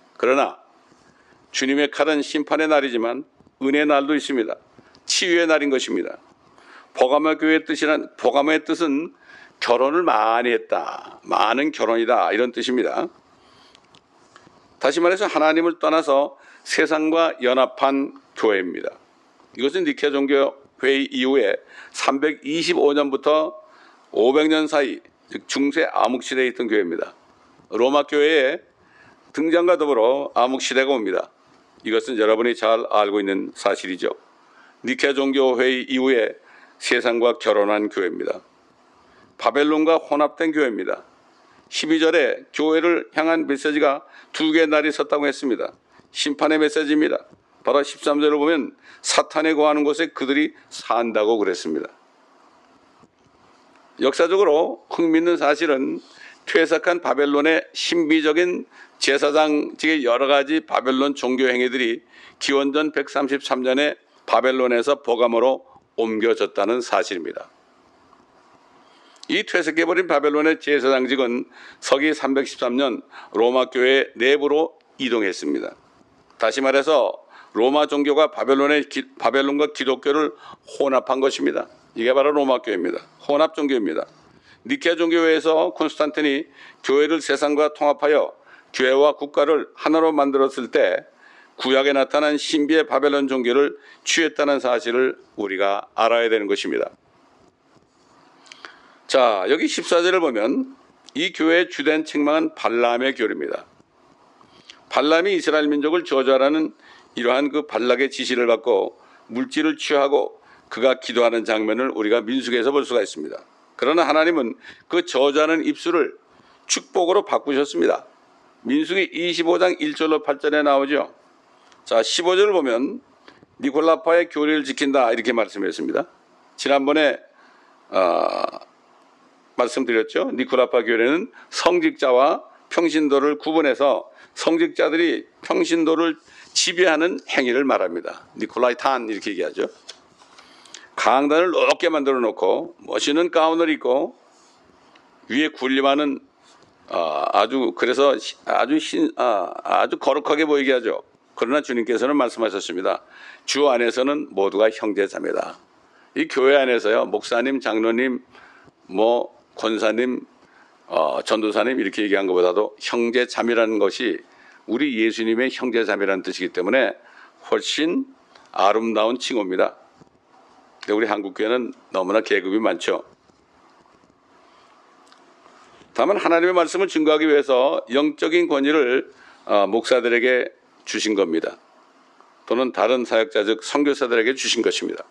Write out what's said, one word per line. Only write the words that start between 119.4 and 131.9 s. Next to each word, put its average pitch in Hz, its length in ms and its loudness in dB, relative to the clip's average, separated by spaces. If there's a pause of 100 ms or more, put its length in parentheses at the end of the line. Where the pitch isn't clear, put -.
장 180 200 2
일 151 140 -4
절로 156 300 0
팔 143 160 -2
절에 151 240 0
나오죠. 139 500 0 (720)
자, 113 160 2
십오 175 340 0
절을 208 160 4
보면 143 480 -2 (600)
니콜라파의 160 680 2
교리를 151 340 0
지킨다, 135 480 0
이렇게 117 220 -2
말씀했습니다. 98 760 -4 (480)
지난번에, 139 640 2 (720)
아, 85 520 0 (1120)
말씀드렸죠. 123 800 -2
니콜라파 127 500 0
교리는 123 480 0 (200)
성직자와 156 920 2 (260)